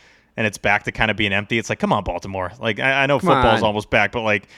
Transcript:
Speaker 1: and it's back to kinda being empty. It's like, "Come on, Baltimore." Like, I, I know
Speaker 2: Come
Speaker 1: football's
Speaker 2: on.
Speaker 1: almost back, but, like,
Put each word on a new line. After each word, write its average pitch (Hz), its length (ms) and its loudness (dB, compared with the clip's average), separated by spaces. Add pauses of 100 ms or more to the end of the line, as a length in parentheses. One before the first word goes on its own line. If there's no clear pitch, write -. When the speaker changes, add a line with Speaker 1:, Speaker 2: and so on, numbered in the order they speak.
(380)
Speaker 1:
and 113 80 0
it's 104 120 -4
back 104 260 0
to 117 80 -6
kinda 110 220 0
being 101 200 -2
empty. 104 240 -2
It's 110 100 -4
like, 113 100 -4
"Come 202 140 -2
on, 104 120 0
Baltimore." 92 540 -8
Like, 110 220 -4
I, 135 220 0
I 135 40 2
know 139 140 2
Speaker 2:
Come 180 140 0
Speaker 1:
football's 117 280 4
Speaker 2:
on. 113 40 4
Speaker 1:
almost 104 240 -2
back, 104 220 2
but, 120 100 -4
like, 104 360 0